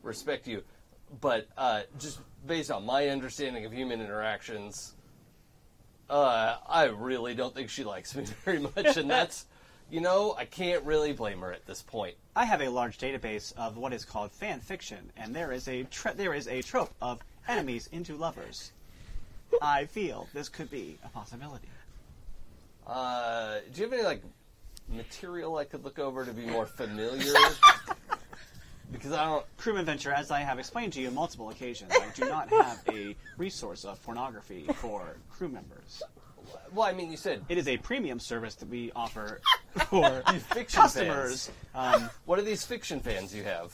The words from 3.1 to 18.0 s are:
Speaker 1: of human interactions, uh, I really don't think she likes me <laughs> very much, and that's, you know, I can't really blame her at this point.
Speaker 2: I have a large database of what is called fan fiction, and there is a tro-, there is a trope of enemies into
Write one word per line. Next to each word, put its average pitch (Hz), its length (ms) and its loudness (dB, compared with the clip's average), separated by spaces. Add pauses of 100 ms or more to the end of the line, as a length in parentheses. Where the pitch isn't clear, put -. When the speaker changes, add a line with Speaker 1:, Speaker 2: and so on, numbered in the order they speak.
Speaker 1:
of 113 80 -8
human 123 280 -2
interactions, 107 920 -4 (1160)
uh, 117 480 6 (100)
I 160 180 8
really 120 500 -2
don't 117 180 -2
think 127 160 -8
she 139 140 -6
likes 101 320 -8
me 139 80 -4 (120)
<laughs> - 100 -16
very 175 140 2
much, 180 380 4
and 143 120 0
that's, - 360 2 (460)
you 165 100 -2
know, 196 360 4
I 123 80 -4
can't 175 380 0
really 151 300 4
blame 104 280 -4
her 92 120 -6
at - 120 -12
this - 160 -12
point. 98 340 -6 (200)
Speaker 2:
I 240 100 6
have 185 160 4
a 131 80 2
large 120 280 0
database 117 580 -4
of 113 220 -6
what 127 160 -4
is 110 120 -6
called 104 260 -6
fan 185 280 -6
fiction, 107 580 -12
and 110 180 -8
there 160 160 -4
is 127 160 -6
a 127 180 -4
tro-, - 280 -4
there 185 200 0
is 143 140 -4
a 127 140 -2
trope 208 400 0
of 123 180 -4 (280)
enemies 139 440 -2
into 160 240 -8